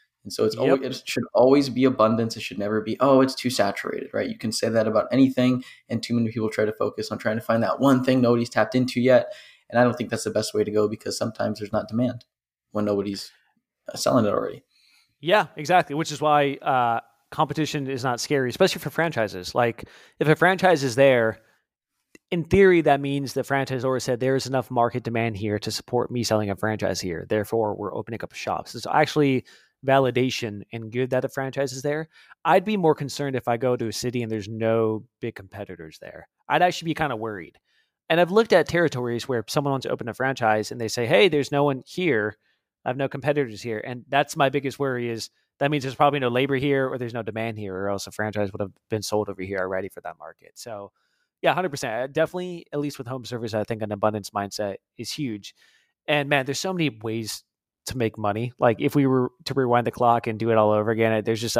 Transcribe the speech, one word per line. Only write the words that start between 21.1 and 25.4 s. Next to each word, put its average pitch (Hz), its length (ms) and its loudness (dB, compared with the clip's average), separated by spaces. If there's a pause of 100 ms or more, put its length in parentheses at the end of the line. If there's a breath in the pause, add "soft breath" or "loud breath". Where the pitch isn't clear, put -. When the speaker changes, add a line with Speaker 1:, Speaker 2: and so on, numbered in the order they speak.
Speaker 2:
in 175 140 -2
theory, 185 360 8
that 143 200 4
means 139 320 -2
the 135 80 -2
franchisor 131 600 -2
said, 127 180 -2
"There 131 160 2
is 127 120 -2
enough 127 240 -2
market 120 320 0
demand 113 340 -2
here 104 220 -2